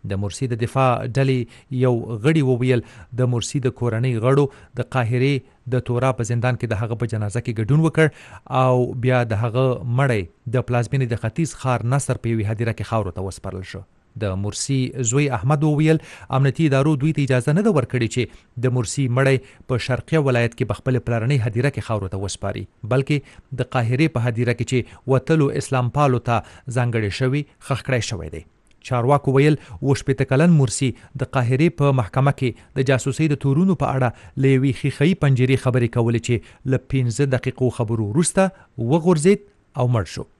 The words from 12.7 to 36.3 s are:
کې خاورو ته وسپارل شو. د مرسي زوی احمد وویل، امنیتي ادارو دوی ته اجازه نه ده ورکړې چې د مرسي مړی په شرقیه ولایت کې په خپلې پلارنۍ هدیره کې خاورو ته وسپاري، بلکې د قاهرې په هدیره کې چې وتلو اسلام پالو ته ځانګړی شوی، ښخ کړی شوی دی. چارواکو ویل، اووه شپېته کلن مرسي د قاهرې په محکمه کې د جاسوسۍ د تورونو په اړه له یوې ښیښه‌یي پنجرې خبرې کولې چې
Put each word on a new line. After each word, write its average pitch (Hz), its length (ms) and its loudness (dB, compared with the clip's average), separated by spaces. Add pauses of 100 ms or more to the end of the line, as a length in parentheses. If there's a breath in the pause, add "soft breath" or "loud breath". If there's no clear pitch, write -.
کې - 180 -8
خاورو 101 280 -2
ته 95 80 -6
وسپارل 92 440 -10
شو. 95 120 -12 (320)
د 98 260 -4
مرسي 104 360 -4 (320)
زوی 143 160 2 (120)
احمد 143 260 0
وویل، 156 360 4 (380 loud breath)
امنیتي 139 320 2
ادارو 139 320 4
دوی 156 160 2
ته 143 100 0
اجازه 127 280 2
نه 208 100 2
ده 226 100 4
ورکړې 123 380 0
چې - 520 -6
د 123 100 2
مرسي 127 280 -2 (140)
مړی 135 540 0
په 120 160 -2
شرقیه 139 400 0
ولایت 120 260 2
کې 107 160 -4
په - 100 -4
خپلې 127 280 -2
پلارنۍ 120 300 0 (100)
هدیره 120 240 0
کې - 160 -8
خاورو 101 260 -4
ته 95 80 -6
وسپاري، 101 420 -6 (280)
بلکې 135 680 -4
د 127 140 -2
قاهرې 127 420 0
په 117 120 0
هدیره 120 260 0
کې 120 160 -2
چې 127 100 2 (340 loud breath)
وتلو 143 360 2 (120)
اسلام 123 360 -2
پالو 131 320 2
ته 117 80 2 (400 loud breath)
ځانګړی 113 420 0
شوی، 135 220 0 (240 soft breath)
ښخ - 240 -4
کړی 123 220 0
شوی 80 240 -8
دی. 80 60 -10 (440)
چارواکو 131 500 2
ویل، 147 240 6
اووه - 400 -2
شپېته 135 300 -2
کلن 160 280 4
مرسي 135 320 0 (320 loud breath)
د 143 140 -4
قاهرې 131 460 2
په 139 180 2
محکمه 135 400 0
کې - 400 -6
د 127 100 0
جاسوسۍ 139 440 0
د 135 100 -4
تورونو 160 400 4
په - 140 0
اړه 127 120 2 (340 loud breath)
له 135 120 6
یوې 135 240 2
ښیښه‌یي 147 460 0
پنجرې 131 400 4
خبرې 120 300 2
کولې 117 320 0
چې 123 80 0 (380 loud breath)